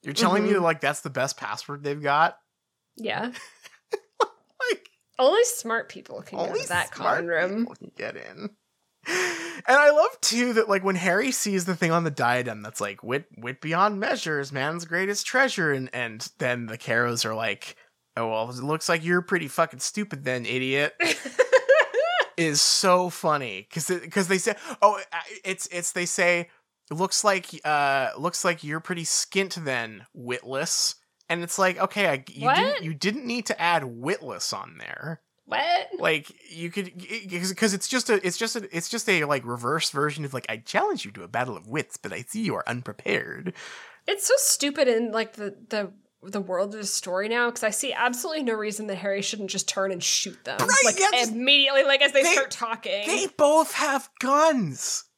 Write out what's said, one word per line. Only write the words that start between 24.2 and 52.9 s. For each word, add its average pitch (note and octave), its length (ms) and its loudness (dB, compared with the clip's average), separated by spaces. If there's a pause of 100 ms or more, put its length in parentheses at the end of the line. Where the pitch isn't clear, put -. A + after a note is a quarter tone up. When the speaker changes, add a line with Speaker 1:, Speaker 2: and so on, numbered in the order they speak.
Speaker 1:
they F#3 120 2
say, G#3 160 0 (260)
oh, G3+ 180 6 (460)
it's, F#3+ 260 -6
it's, F3 220 -4
they F3 140 -2
say, F3 420 2 (460)
looks F3+ 300 0
like, F#3+ 220 2 (180)
uh, C#3 540 2
looks E3+ 260 -4
like E3+ 200 0
you're D3+ 160 -4
pretty E3+ 240 -8
skint - 500 -2 (100)
then, A#2 500 -4
Witless. B2+ 840 -2 (320)
And E3+ 140 -2
it's E3+ 160 -6
like, F#3 200 4
okay, F#3+ 300 2
I, C3+ 220 0
you C#3 160 -4
Speaker 2:
What? C4+ 100 6
Speaker 1:
didn't, B4 280 2
you D#3+ 100 -4
didn't A3+ 320 -2
need A#3 200 -4
to - 140 -4
add E3+ 240 2
Witless B2 680 -6
on F2+ 260 -10
there. D#3 420 -10 (260)
Speaker 2:
What? D#4+ 420 0 (100)
Speaker 1:
Like, D#3+ 320 0 (200)
you E3+ 200 -8
could, F3+ 260 -6
y-, G3 340 -10
y-, F3 120 -4 (140)
'cause G#3 180 2
it's G3 140 -4
just B3+ 220 0
a, G3 160 4
it's F3+ 120 -2
just A3+ 180 -2
a, - 200 -10
it's E3+ 120 -4
just A#3 200 -4
a, F3 160 4
like, C#3+ 200 0
reverse A#2+ 460 -2
version D3 340 -2
of, C3+ 100 -8
like, B2 140 -6
"I A2+ 100 -6
challenge F4+ 460 -2
you G2+ 80 -12
to F#2+ 120 -12
a F2 40 -16
battle A#2 280 -2
of E2+ 120 -14
wits, C3+ 280 -4
but G2 160 -10
I A2 100 -8
see A3 200 -8
you E3 120 -2
are - 140 -4
unprepared." - 840 -6 (540)
Speaker 2:
It's G4+ 200 -2
so B4+ 100 6
stupid C#4+ 520 2
in, A3+ 220 2
like, A3 240 -2
the, G3+ 220 -10 (120)
the, G#3 240 -4 (300)
the G3 180 -6
world F#3 340 -2
of A3 60 -12
the G3+ 60 -6
story F#3+ 420 -2
now, A#3+ 220 2
'cause A#3+ 140 -6
I G#3+ 60 4
see B3+ 220 -2
absolutely C4 520 -2
no A#3 100 0
reason G#3+ 320 -4
that G3 100 -4
Harry G3 240 -2
shouldn't G3 300 -6
just - 180 -4
turn F#3+ 220 0
and F3 120 -6
shoot - 420 -2
them, B2+ 160 -6
Speaker 1:
Right, - 80 2 (160)
Speaker 2:
like, A#3 160 4
Speaker 1:
yeah, G4 120 6
just A#3+ 200 2
Speaker 2:
immediately, C4+ 520 4
like, C#4 180 4
as C#4 100 4
they C#4 100 6
Speaker 1:
they, E4+ 100 6
Speaker 2:
start C4+ 200 2
talking. A3 540 -4